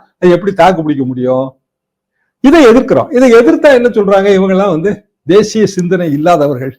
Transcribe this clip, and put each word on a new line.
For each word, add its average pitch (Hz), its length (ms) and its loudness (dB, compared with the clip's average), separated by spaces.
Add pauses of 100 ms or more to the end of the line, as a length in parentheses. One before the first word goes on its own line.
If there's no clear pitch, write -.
(180)
அது 180 140 2
எப்படி 190 220 -2
தாக்கு 170 280 0
பிடிக்க 147 240 -4
முடியும்? 127 420 -4 (920)
இதை 294 260 4
எதிர்க்கிறோம். - 500 2
இதை 254 160 2
எதிர்த்தா 240 420 2
என்ன 240 160 0
சொல்றாங்க? 202 440 0
இவங்க 190 200 0
எல்லாம் 196 160 -2
வந்து 165 220 -4 (340)
தேசிய 214 400 0
சிந்தனை 180 460 -4
இல்லாதவர்கள், 143 680 -2